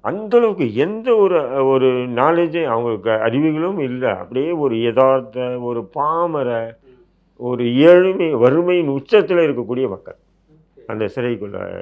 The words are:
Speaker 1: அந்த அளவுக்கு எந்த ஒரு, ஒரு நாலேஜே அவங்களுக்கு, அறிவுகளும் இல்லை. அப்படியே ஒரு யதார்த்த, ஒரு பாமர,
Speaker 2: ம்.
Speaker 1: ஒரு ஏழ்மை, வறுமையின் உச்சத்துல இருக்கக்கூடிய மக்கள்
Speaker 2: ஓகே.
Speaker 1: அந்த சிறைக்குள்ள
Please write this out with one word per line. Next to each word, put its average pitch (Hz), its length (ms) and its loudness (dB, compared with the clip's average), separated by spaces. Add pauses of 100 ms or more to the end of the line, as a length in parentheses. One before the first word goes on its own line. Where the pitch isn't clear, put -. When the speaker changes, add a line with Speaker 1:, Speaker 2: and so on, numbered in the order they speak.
Speaker 1:
அந்த 208 360 -2
அளவுக்கு 180 380 2
எந்த 220 400 0
ஒரு, 151 500 2
ஒரு 131 220 4 (200)
நாலேஜே 160 560 0
அவங்களுக்கு, 113 480 -2
அறிவுகளும் 151 680 0
இல்லை. 127 300 -2
அப்படியே 107 420 -4
ஒரு 143 240 -2
யதார்த்த, 123 840 0
ஒரு 120 240 -6
பாமர, 143 1000 -4
Speaker 2:
ம். - 120 -20 (400)
Speaker 1:
ஒரு 123 400 -4
ஏழ்மை, 180 580 4
வறுமையின் 151 640 2
உச்சத்துல 175 500 2
இருக்கக்கூடிய 123 420 -4
மக்கள் - 260 -14
Speaker 2:
ஓகே. - 720 -20
Speaker 1:
அந்த 110 180 -6 (100)
சிறைக்குள்ள 104 420 -6 (240)